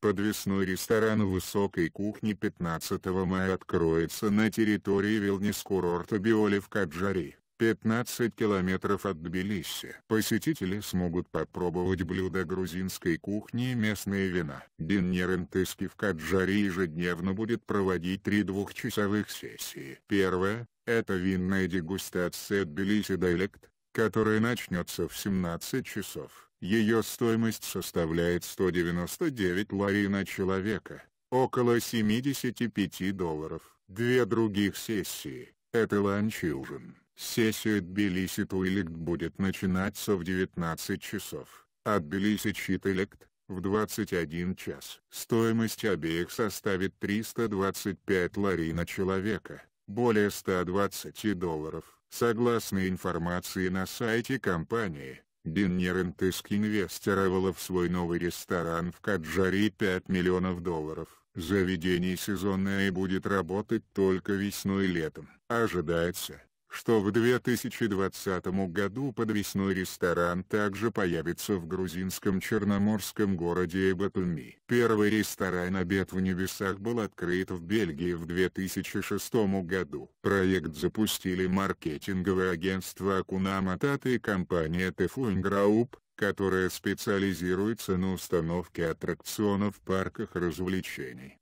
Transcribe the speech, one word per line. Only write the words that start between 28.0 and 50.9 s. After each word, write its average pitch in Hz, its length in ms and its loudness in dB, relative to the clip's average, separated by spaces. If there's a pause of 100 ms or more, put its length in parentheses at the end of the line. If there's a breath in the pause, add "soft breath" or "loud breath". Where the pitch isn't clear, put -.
сто 92 260 0
девяносто 87 640 -2
девять 98 400 0
лари 101 340 2
на 98 180 0
человека, 95 800 -4 (260)
около 123 520 2
семидесяти 120 880 0
пяти 95 420 -2
долларов. 80 520 -4 (260)
Две 120 380 4
других 101 500 2
сессии – - 800 -6 (160)
это 120 280 4
ланч 104 440 0
и 80 80 0
ужин. - 420 -10 (220)
Сессия 110 640 2
Тбилиси 95 640 0
Туилект 92 480 0
будет 82 480 -4
начинаться 95 760 0
в 87 80 -2
девятнадцать 90 800 -2
часов, - 640 -10 (180)
а 107 140 4
Тбилиси 98 540 0
Читилект — 95 720 -2 (220)
в 92 120 -8
двадцать 101 520 0
один 87 420 -2
час. - 460 -12 (100)
Стоимость 113 720 0
обеих 85 460 0
составит 98 720 -2
триста 107 480 -2
двадцать 95 500 -2
пять 90 380 0
лари 90 340 0
на 85 160 -2
человека, 95 800 -4 (240)
более 104 420 4
ста 92 320 0
двадцати 95 720 -2